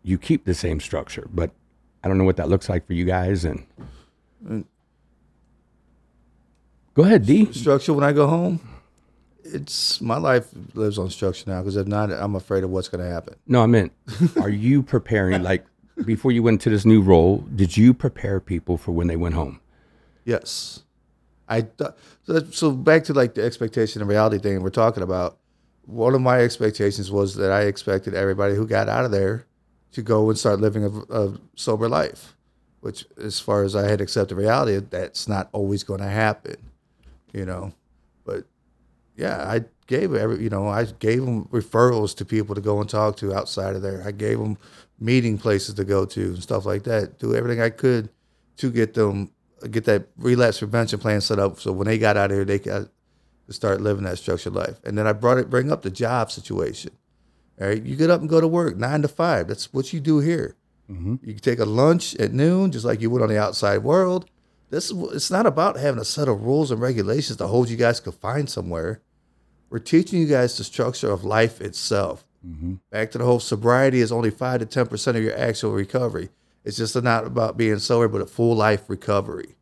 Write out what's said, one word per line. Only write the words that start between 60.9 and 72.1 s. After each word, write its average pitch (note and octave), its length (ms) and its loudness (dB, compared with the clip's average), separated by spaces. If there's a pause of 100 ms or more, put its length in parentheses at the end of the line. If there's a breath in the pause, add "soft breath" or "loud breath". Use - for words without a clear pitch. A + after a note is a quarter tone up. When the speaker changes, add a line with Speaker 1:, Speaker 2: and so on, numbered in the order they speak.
Speaker 3:
Mm-hmm. F#2+ 320 -4
Speaker 2:
You A2 120 -12
can G#2 80 -16
take B2 160 2
a A2+ 80 0
lunch C#3+ 500 2
at G2+ 160 0
noon, F3 400 2
just A#2 140 -8
like A2+ 160 0
you A2+ 80 0
would B2 120 0
on A2 60 2
the G#2+ 100 2
outside G2+ 460 0
world. F3+ 400 2 (460)
This - 200 -4
is, F3 220 -8
it's - 180 -4
not F#3+ 160 2
about E3+ 320 2
having C3+ 220 0
a A2 60 -6
set D3 200 -2
of G#2 160 0
rules C3+ 280 2
and A2+ 100 -2
regulations A#2+ 560 0
to F#2 100 -4
hold A#2 220 2
you A#2 80 -4
guys A#2 240 2
confined B2+ 480 -6
somewhere. F2 540 -6 (680)
We're A#2 80 -6
teaching E3+ 420 2
you D#3+ 60 2
guys B2+ 300 2
the - 80 -8
structure A#2+ 460 -4
of F#2+ 140 -2
life A2 360 2
itself. G2 640 -4 (220)